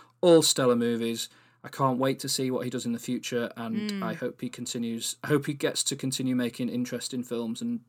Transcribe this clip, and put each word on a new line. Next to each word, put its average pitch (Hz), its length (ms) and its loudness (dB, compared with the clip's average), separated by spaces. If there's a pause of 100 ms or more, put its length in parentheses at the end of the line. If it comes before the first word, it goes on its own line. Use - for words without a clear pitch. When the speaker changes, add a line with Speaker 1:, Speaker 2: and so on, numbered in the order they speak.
(200)
Speaker 1:
all 165 220 10
stellar 127 340 4
movies. 117 540 0 (340)
I - 40 -14
can't 131 300 0
wait 135 220 2
to 139 80 -6
see 131 220 -2
what 127 140 -2
he 127 60 -4
does 120 140 -4
in 120 80 -2
the 113 60 -4
future, 117 580 -2
and 208 340 -4
Speaker 2:
Hmm. 196 120 -6
Speaker 1:
I 175 120 -2
hope 127 280 -6
he 123 80 -6
continues, 117 720 -6
I - 40 -4
hope 143 180 2
he 147 80 -2
gets 139 300 -2
to 135 120 -4
continue 131 400 -2
making 123 320 -2
interesting 123 540 -4
films 117 400 -4
and 117 260 -4